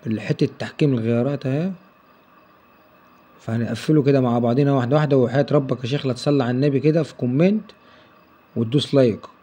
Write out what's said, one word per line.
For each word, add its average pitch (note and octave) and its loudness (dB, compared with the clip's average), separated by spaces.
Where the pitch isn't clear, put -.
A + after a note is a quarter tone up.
بالحتة A#2 -2
تحكيم C3+ 0
الغيارات A#2+ -2
اهي، D3+ -2
فهنقفله A#2 -2
كده C3+ 2
مع A#2+ 0
بعضينا B2+ 2
واحدة B2+ 0
واحدة. C#3+ 2
وحياة B2+ 2
ربك C3+ -2
يا A2+ -8
شيخ C#3+ -4
لا B2+ -2
تصلي C#3 0
على A#2+ -2
النبي C3+ 0
كده D3+ 2
في - -10
كومنت E3 0
وتدوس A#2 -2
لايك B2+ 2